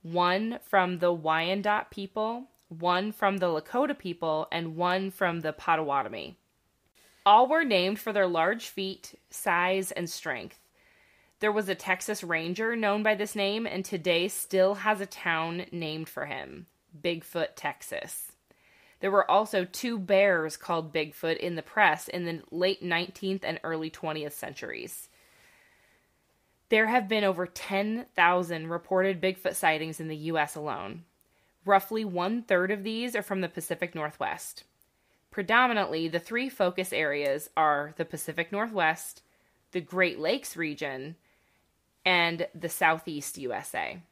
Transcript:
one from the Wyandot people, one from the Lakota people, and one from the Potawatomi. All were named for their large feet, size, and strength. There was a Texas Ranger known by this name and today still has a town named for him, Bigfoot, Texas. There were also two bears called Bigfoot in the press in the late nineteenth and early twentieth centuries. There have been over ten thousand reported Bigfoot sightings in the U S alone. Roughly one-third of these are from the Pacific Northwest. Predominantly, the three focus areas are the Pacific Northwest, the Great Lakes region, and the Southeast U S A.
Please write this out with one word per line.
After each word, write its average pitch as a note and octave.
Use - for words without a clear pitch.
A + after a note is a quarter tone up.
one F3+
from F3+
the F3
Wyandot E3+
people, A3
one F3
from G3
the F3+
Lakota B3
people, D#3+
and E3
one F#3
from E3+
the D#3
Potawatomi. C#3
All B3+
were D#4+
named G3
for A3
their G3
large F3
feet, -
size, F#3
and F3
strength. -
There G#3+
was G3+
a F#3+
Texas F#3+
Ranger F3+
known G#3+
by G#3+
this G#3
name G#3
and F#3+
today F3
still F#3+
has G3+
a G3
town E3
named D#3+
for -
him, C3+
Bigfoot, E3
Texas. -
There G3
were G3
also G3+
two A#3
bears F#3
called D#3+
Bigfoot D#3+
in F3
the D#3
press -
in F3+
the E3
late F3+
nineteenth F#3
and -
early D#3+
twentieth D#3
centuries. -
There A3
have A3
been G#3+
over F3+
ten G#3+
thousand F3
reported F#3
Bigfoot F#3
sightings D#3+
in D#3+
the D#3
U D#3+
S D3+
alone. D3+
Roughly G3+
one-third F#3+
of G3+
these A3+
are G#3+
from F#3+
the F3
Pacific E3+
Northwest. -
Predominantly, G#3
the E3
three A#3
focus F#3
areas C#3+
are D3+
the E3
Pacific E3
Northwest, G3
the F3+
Great F3+
Lakes F#3+
region, D3
and E3+
the E3
Southeast D#3+
U B2+
S -
A. E2